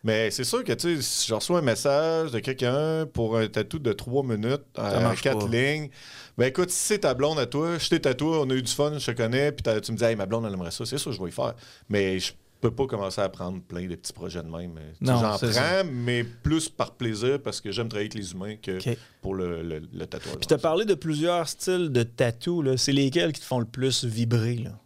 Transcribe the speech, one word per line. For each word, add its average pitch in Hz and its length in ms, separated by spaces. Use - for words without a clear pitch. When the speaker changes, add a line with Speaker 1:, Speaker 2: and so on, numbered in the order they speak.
Speaker 1:
Mais 110 280
c'est - 120
sûr 233 200
que, 131 100
tu 170 240
sais, 135 40
si - 260
je 113 60
reçois 170 260
un 160 40
message 147 680
de 117 80
quelqu'un 135 720
pour 113 240
un 110 100
tatou 107 320
de 123 140
trois 127 300
minutes, 120 380
Speaker 2:
Ça 110 100
Speaker 1:
euh, 113 40
Speaker 2:
marche 113 200
Speaker 1:
quatre 107 280
Speaker 2:
pas. 113 60
Speaker 1:
lignes, 143 340
ben 117 100
écoute, 175 220
si - 100
c'est 208 200
ta 156 140
blonde 147 260
à 127 60
toi, 165 320
je - 120
t'ai 165 120
tatoué, 143 360
on 139 120
a 131 40
eu 131 80
du 120 100
fun, 147 260
je - 80
te 135 100
connais, 123 360
puis 143 120
t'as, 107 180
tu 113 100
me 113 60
dis, « 107 80
Hey, 113 100
ma 101 100
blonde, 113 220
elle 101 60
aimerait 90 180
ça », 117 140
c'est 123 120
sûr, 143 140
je 98 100
vais 90 80
y - 20
faire. 120 240
Mais 95 300
je - 120
peux 113 100
pas 131 140
commencer 101 360
à 95 80
prendre 92 320
plein 87 260
de 87 80
petits - 180
projets 85 300
de 80 40
même. 82 280
Tu - 60
sais, 127 60
Speaker 2:
Non, 123 80
Speaker 1:
j'en 107 180
Speaker 2:
c'est 120 140
Speaker 1:
prends, - 100
Speaker 2:
ça. 180 220
Speaker 1:
mais 123 400
plus 147 460
par - 240
plaisir, 120 480
parce - 180
que 104 120
j'aime 113 180
travailler 107 220
avec - 100
les 90 100
humains 95 300
que 92 160
Speaker 2:
Ok. 117 200
Speaker 1:
pour 95 140
le, 87 280
le, 80 180
le 85 120
tatouage. - 320
Speaker 2:
Puis - 100
t'as 156 100
parlé 165 280
de 202 100
plusieurs 160 540
styles 180 420
de 123 120
tatou, 127 580
là. 131 160
C'est 135 160
lesquels 139 400
qui - 80
te - 40
font 127 140
le 117 60
plus 127 400
vibrer, 117 500
là ? 110 160